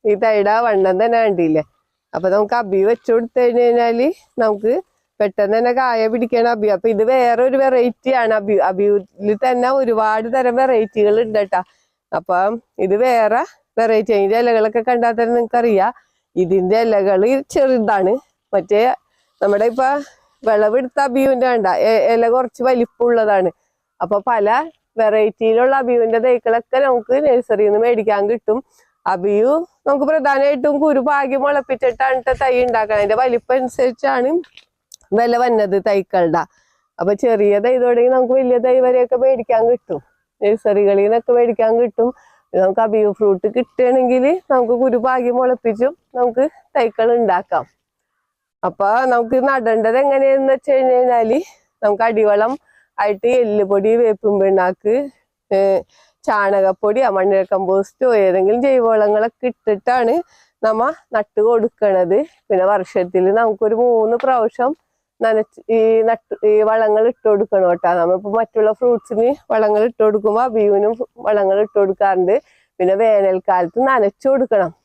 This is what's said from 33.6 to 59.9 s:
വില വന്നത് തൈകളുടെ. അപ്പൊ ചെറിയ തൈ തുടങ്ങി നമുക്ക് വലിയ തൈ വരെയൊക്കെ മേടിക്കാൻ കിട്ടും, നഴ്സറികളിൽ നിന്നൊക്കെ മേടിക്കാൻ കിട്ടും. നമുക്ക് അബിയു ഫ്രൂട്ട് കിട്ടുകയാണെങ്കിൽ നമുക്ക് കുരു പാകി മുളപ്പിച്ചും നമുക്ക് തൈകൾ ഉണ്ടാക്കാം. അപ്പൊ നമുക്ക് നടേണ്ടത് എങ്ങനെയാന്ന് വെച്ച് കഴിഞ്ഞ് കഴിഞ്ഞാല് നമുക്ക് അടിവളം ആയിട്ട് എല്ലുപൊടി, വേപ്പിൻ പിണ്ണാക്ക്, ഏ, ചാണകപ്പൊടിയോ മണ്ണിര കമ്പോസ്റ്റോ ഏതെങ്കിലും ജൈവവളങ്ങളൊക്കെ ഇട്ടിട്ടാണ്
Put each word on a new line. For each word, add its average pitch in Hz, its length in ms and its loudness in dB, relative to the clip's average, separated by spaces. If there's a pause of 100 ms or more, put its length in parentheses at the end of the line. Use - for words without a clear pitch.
വില 240 180 0
വന്നത് 214 500 0
തൈകളുടെ. 180 560 0 (580)
അപ്പൊ 180 140 0
ചെറിയ 208 440 2
തൈ 240 200 0
തുടങ്ങി 240 300 2
നമുക്ക് 254 240 0
വലിയ 254 260 2
തൈ 254 220 2
വരെയൊക്കെ 247 360 0
മേടിക്കാൻ 240 540 0
കിട്ടും, 180 300 -4 (420)
നഴ്സറികളിൽ 202 600 0
നിന്നൊക്കെ 226 300 0
മേടിക്കാൻ 226 480 2
കിട്ടും. 240 280 -2 (540)
നമുക്ക് 196 180 0
അബിയു 214 380 0
ഫ്രൂട്ട് 202 280 0 (100)
കിട്ടുകയാണെങ്കിൽ 254 680 0 (260)
നമുക്ക് 240 220 0 (100)
കുരു 254 140 0
പാകി 247 340 -2
മുളപ്പിച്ചും 247 680 -2 (180)
നമുക്ക് 247 300 0 (320)
തൈകൾ 233 420 0
ഉണ്ടാക്കാം. 185 480 -2 (960)
അപ്പൊ 196 260 -2 (240)
നമുക്ക് 240 360 0
നടേണ്ടത് 226 500 0
എങ്ങനെയാന്ന് 269 540 2
വെച്ച് 269 200 -4
കഴിഞ്ഞ് 262 220 2
കഴിഞ്ഞാല് 247 460 2 (420)
നമുക്ക് 208 200 0
അടിവളം 220 520 0 (440)
ആയിട്ട് 208 280 -4
എല്ലുപൊടി, 208 720 0
വേപ്പിൻ 214 440 0
പിണ്ണാക്ക്, 190 540 0 (560)
ഏ, 196 80 0 (680)
ചാണകപ്പൊടിയോ 208 880 0
മണ്ണിര 190 260 0 (100)
കമ്പോസ്റ്റോ 190 560 -2 (160)
ഏതെങ്കിലും 190 420 2
ജൈവവളങ്ങളൊക്കെ 226 840 0
ഇട്ടിട്ടാണ് 233 640 -2 (520)